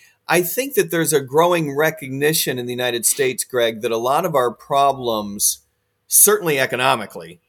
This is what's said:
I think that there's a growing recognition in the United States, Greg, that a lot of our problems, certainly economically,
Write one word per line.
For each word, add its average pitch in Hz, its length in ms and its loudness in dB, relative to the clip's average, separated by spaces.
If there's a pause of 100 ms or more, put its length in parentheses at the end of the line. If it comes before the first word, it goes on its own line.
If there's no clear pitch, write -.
(280)
I 170 140 4
think 269 320 -4
that 170 160 0
there's 160 240 0
a 139 60 4
growing 151 540 2
recognition 147 840 -2
in 123 80 -6
the 123 60 -6
United 120 340 -2
States, 131 360 0
Greg, 117 380 -2
that 113 100 -2
a 113 60 -2
lot 135 300 0
of 165 80 -4
our 123 160 2
problems, 120 1120 -2 (460)
certainly 175 540 2
economically, 120 880 -2